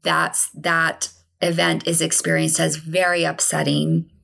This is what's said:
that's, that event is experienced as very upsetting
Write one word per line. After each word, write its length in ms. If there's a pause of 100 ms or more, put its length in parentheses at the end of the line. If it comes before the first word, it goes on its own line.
that's, 520
that 540 (320)
event 460
is 140
experienced 580
as 180
very 460
upsetting 840 (140)